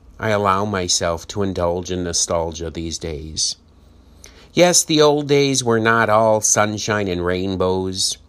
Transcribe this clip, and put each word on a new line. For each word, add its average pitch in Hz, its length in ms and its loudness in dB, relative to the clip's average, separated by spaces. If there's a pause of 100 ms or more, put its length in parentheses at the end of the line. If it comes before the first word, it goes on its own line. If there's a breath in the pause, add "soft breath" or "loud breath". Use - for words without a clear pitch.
(180)
I 110 100 -4
allow 101 380 2
myself 90 600 -2
to 101 140 -4
indulge 90 480 -4
in 90 140 -4
nostalgia 85 640 -4
these 82 300 -10
days. 78 580 -8 (960 loud breath)
Yes, 175 300 4
the 151 180 2
old 147 260 4
days 139 380 2
were 113 160 2
not 113 300 2
all 110 320 4
sunshine 104 680 0
and 87 160 -2
rainbows. 92 920 -2 (100)